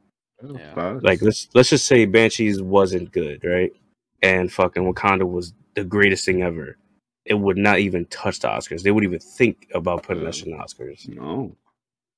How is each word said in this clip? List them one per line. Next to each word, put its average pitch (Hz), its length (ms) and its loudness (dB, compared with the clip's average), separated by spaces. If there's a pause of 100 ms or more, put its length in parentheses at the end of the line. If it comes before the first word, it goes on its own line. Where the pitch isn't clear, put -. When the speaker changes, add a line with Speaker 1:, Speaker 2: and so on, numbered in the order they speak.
(440)
Speaker 1:
Yeah. 87 320 -16
Speaker 2:
Facts. 107 280 -6
Speaker 3:
Like, 92 180 4
let's, 107 340 0
let's 127 140 8
just - 180 2
say 117 180 6
Banshees 107 560 2
wasn't 92 520 0
good, 76 320 -6
right? 90 260 0 (500)
And 92 300 2
fucking 90 320 0
Wakanda 95 440 0
was 87 260 -8 (220)
the 101 100 -4
greatest 98 400 2
thing 92 180 0
ever. 82 340 -6 (460)
It 107 120 -2
would 98 220 0
not 101 220 4
even 90 280 0
touch - 340 -8
the - 80 -2
Oscars. - 340 -6
They 101 80 2
wouldn't 104 200 0
even 82 140 -8
think - 480 -4
about 87 300 -4
putting 85 220 -6
that 82 100 -8
Speaker 2:
Yeah. - 80 -12
Speaker 3:
shit 80 60 -16
in 78 80 -10
the 69 60 -14
Oscars. - 440 -18
Speaker 2:
No. 87 480 -10 (640)